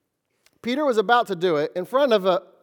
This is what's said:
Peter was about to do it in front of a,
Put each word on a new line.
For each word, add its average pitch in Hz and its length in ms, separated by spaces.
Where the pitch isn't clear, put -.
Peter 254 240
was 240 100
about 226 300
to 196 100
do 170 200
it 147 200
in 185 80
front 254 300
of 185 100
a, 190 180